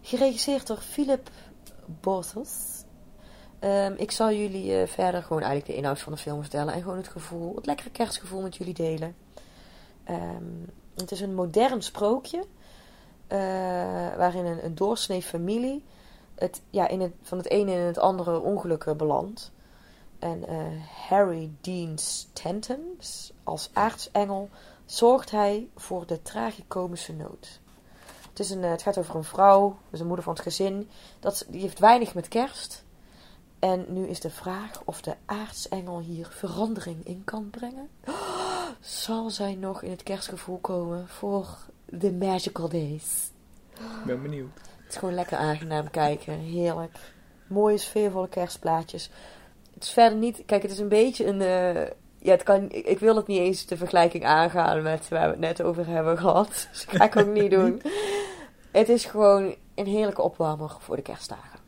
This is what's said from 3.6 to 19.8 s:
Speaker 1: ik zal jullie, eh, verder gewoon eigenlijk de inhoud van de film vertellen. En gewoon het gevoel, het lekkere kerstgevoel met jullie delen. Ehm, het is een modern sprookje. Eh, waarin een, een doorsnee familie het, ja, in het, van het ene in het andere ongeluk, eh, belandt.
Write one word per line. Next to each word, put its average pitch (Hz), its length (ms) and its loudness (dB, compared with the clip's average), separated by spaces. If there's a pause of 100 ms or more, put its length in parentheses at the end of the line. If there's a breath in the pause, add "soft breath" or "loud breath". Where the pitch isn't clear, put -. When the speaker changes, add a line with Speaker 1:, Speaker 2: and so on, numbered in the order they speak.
Speaker 1:
ik - 140 -4
zal 220 200 2
jullie, 190 500 -2
eh, 180 60 2
verder 180 360 0
gewoon 160 180 -2
eigenlijk 139 300 -2
de - 60 -4
inhoud 139 220 -2
van 147 140 -10
de 151 60 -10
film 147 220 -6
vertellen. 147 320 -4
En 180 80 -4
gewoon 185 160 -6
het 185 100 -10
gevoel, 170 480 -10
het - 100 -10
lekkere 285 240 -6
kerstgevoel 190 520 -6
met 185 160 -8
jullie 180 160 -6
delen. 160 420 -4 (880 loud breath)
Ehm, 170 400 -8 (520)
het 180 160 -8
is 196 100 -8
een 196 120 -6
modern 196 480 2
sprookje. 262 640 -2 (840 loud breath)
Eh, 196 100 -2 (800)
waarin 180 280 2
een, 170 200 -4
een 165 100 -6
doorsnee 190 460 0
familie 233 640 -4 (520 soft breath)
het, - 340 -4
ja, 190 180 2
in 190 140 0
het, 175 200 -2
van - 160 -8
het 180 120 -6
ene 196 220 4
in 180 80 0
het 175 180 0
andere 175 420 2
ongeluk, 180 440 -2
eh, 156 120 0
belandt. 160 560 -2 (680 soft breath)